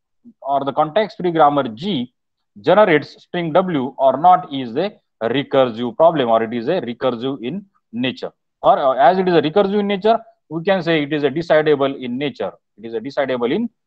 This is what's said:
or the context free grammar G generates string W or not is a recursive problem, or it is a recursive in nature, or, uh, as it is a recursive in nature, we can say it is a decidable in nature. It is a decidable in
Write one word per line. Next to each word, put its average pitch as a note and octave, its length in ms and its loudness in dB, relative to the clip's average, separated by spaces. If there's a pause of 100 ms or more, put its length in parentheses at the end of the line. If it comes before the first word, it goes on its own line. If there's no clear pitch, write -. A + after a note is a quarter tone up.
(400)
or C#3 240 -2
the C#3+ 80 -4
context D#3 460 -2
free F3+ 140 -2
grammar D3 360 2
G B2 460 -6 (480)
generates E3 600 2
string E3+ 300 -6
W E3+ 460 0
or C3 180 4
not F3 380 2
is B2 220 -6
a F#3+ 160 -2 (300)
recursive A#2+ 720 0
problem, D#3 340 4
or A2+ 120 4
it A2+ 120 -4
is A#2 140 -4
a F3+ 120 -2
recursive B2 600 -4
in E3+ 240 -10 (260)
nature, A#2+ 400 -6 (300)
or, F3 160 4
uh, C3+ 160 0
as D#3+ 240 4
it F#3 100 -2
is F3+ 60 2
a D#3 80 4
recursive G3 380 0
in G3+ 60 -2
nature, G#3 320 0 (300)
we E3 160 -8
can F#3+ 180 0
say D#3 200 0
it C#3+ 100 -6
is D3 120 0
a C#3 60 0
decidable D3+ 720 0
in B2 140 -6
nature. B2+ 360 -6 (260)
It G#2+ 80 -16
is A2+ 80 -10
a A2 60 -6
decidable C3 540 -4
in A3+ 140 -2 (180)